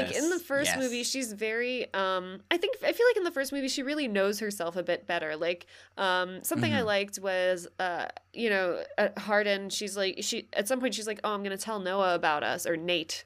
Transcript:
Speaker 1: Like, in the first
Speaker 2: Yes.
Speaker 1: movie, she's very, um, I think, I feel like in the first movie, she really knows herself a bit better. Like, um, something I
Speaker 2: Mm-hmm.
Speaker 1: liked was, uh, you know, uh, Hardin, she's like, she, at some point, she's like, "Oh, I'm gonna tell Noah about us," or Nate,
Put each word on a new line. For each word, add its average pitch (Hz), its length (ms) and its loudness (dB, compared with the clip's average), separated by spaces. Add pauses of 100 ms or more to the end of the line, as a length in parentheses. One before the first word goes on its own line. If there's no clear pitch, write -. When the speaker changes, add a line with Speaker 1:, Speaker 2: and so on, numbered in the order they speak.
Speaker 1:
Like, - 100 -2
in 302 120 2
the 359 100 0
first 277 320 0
Speaker 2:
Yes. - 80 2
Speaker 1:
movie, 240 240 -2
she's 240 300 -4
very, 226 600 -4
um, 190 460 0 (100)
I 339 60 4
think, 349 300 0
I - 80 4
feel 466 160 4
like 453 80 4
in 370 80 0
the 339 60 -2
first 269 200 -2
movie, 277 160 -2
she 262 160 -2
really 294 240 -2
knows 202 320 2
herself 190 380 -4
a 175 60 0
bit 170 240 -2
better. 160 280 -2
Like, 170 300 -2 (320)
um, 185 440 0
something - 300 0
I 185 60 2
Speaker 2:
Mm-hmm. - 80 2
Speaker 1:
liked 202 340 0
was, 185 480 2 (140)
uh, 175 240 -2 (260)
you 226 180 0
know, 185 320 2 (160)
uh, 202 200 4
Hardin, 202 520 2
she's 202 280 -4
like, 190 240 0
she, - 320 -4
at 208 160 0
some 262 100 0
point, 247 140 0
she's 208 140 -4
like, 214 180 -4
"Oh, 214 80 0
I'm 202 100 -4
gonna 196 140 -4
tell 214 220 -6
Noah 185 360 2
about 160 280 2
us," 131 240 -2
or 170 100 2
Nate, 170 480 -2